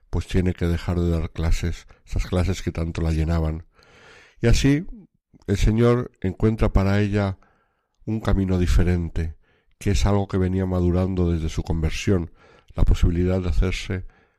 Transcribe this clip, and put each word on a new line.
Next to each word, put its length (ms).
pues 160
tiene 300
que 100
dejar 340
de 120
dar 200
clases, 540
esas 220
clases 380
que 80
tanto 300
la 100
llenaban. 560
Y 60
así 400
el 120
Señor 640
encuentra 540
para 260
ella 380
un 140
camino 380
diferente, 800
que 140
es 160
algo 200
que 120
venía 260
madurando 680
desde 180
su 120
conversión, 720
la 100
posibilidad 540
de 100
hacerse 580